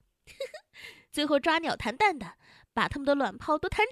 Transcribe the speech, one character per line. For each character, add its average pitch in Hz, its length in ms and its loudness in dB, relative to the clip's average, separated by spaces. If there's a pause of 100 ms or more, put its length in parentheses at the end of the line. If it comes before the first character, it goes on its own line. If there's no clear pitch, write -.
(260)
<laughs> - 840 -18
最 294 140 -2
后 294 140 2
抓 320 200 2
鸟 330 160 -4
弹 226 200 0
蛋 370 240 4
蛋， 175 180 -14 (360)
把 214 140 0
他 - 120 -8
们 277 60 -8
的 285 100 4
卵 254 220 -2
泡 311 200 0
都 349 120 -4
弹 427 220 0